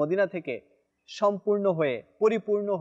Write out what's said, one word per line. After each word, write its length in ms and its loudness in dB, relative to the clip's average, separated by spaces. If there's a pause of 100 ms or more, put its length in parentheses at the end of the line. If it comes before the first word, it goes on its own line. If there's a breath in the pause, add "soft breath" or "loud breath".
মদিনা 240 2 (100)
থেকে 200 -6 (540)
সম্পূর্ণ 560 0 (140)
হয়ে, 180 0 (260)
পরিপূর্ণ 460 0 (120)